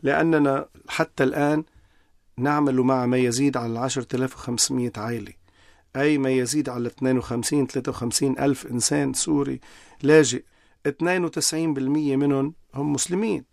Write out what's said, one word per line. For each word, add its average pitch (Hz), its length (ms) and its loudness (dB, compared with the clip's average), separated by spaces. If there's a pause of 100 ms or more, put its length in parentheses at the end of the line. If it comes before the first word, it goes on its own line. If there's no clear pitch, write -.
لأننا 147 640 2 (200)
حتى - 360 0
الآن 147 400 0 (760)
نعمل 143 420 2
مع 127 260 2
ما 123 100 2
يزيد 127 400 2
على 117 220 -4
عشرة 131 360 -4
آلاف 127 200 -2
وخمسمية 123 640 -4
عائلة، 110 360 -8 (640)
أي 147 220 2
ما 135 120 0
يزيد 131 380 0
على 120 200 -6
اثنين 131 300 0
وخمسين، 120 480 0
ثلاثة 131 240 -4
وخمسين 127 480 -2
ألف 139 280 0
إنسان 135 460 -2
سوري 139 480 -2 (420)
لاجئ، 139 400 6 (440)
اثنين 175 380 0
وتسعين 160 500 -2
بالمية 139 420 0
منهم 143 380 0 (200)
هم 147 180 -4
مسلمين 175 600 -2